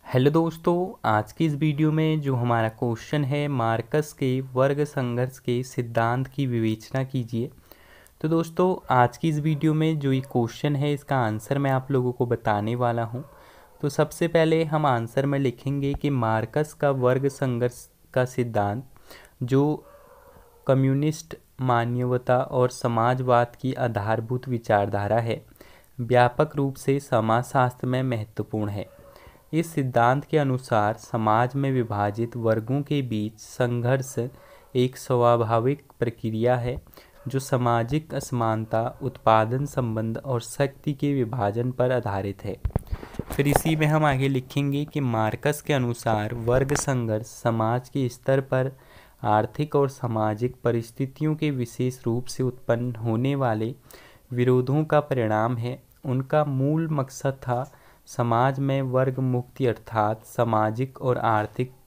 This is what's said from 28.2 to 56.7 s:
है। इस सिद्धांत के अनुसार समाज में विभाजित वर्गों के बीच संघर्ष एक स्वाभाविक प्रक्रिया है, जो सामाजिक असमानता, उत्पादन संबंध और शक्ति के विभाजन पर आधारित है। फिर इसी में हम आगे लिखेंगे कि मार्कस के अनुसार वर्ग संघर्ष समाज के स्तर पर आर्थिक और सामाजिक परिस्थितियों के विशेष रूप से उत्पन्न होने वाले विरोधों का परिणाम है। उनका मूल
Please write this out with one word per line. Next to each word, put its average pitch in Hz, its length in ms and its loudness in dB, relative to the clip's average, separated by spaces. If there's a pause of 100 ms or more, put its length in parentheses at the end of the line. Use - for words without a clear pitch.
है। 101 280 -10 (560)
इस 165 200 -2
सिद्धांत 131 520 2
के 160 120 0
अनुसार 127 560 0
समाज 113 640 0
में 139 160 0
विभाजित 110 680 -2
वर्गों 113 440 0
के 139 200 -2
बीच 113 380 -6
संघर्ष 123 720 -2 (640)
एक 127 220 2
स्वाभाविक 120 840 2 (180)
प्रक्रिया 117 560 0
है, 123 200 -4 (520)
जो 131 120 -2
सामाजिक 123 720 0
असमानता, 113 720 -2 (180)
उत्पादन 120 640 2
संबंध 113 520 -2
और 123 240 -4
शक्ति - 520 -4
के 143 200 -2
विभाजन 120 580 -2
पर 127 200 0
आधारित 101 540 -2
है। 101 100 -6 (760)
फिर 143 160 0
इसी 156 280 2
में 151 120 2
हम 156 180 2
आगे 135 220 0
लिखेंगे 139 580 -2
कि 151 140 -6
मार्कस 120 640 0
के 151 120 -2
अनुसार 117 600 -2
वर्ग 127 400 2
संघर्ष 117 600 -2
समाज 113 540 0
के 135 200 -2
स्तर 135 340 0
पर 135 280 0 (540)
आर्थिक 110 500 0
और 139 140 4
सामाजिक 113 720 -2
परिस्थितियों 135 720 -2
के 156 160 -2
विशेष 127 540 -4
रूप 120 220 0
से - 160 -4
उत्पन्न 123 540 -2
होने 117 380 0
वाले 117 380 0 (580)
विरोधों 127 540 2
का 151 160 2
परिणाम 117 560 0
है। 120 220 -8 (260)
उनका 135 400 0
मूल 143 460 0